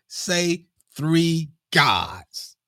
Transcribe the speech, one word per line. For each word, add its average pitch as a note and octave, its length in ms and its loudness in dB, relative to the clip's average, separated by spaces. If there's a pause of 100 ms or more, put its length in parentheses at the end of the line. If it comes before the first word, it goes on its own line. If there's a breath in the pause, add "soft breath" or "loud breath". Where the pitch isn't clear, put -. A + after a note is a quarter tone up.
say F3 580 -2 (280)
three E3 560 2 (200)
gods. - 840 -2 (120)